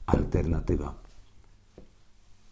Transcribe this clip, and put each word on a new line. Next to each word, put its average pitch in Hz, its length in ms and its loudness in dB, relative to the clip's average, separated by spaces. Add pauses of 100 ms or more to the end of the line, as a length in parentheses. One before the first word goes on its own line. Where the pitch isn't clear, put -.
Alternatywa. 76 880 2 (1600)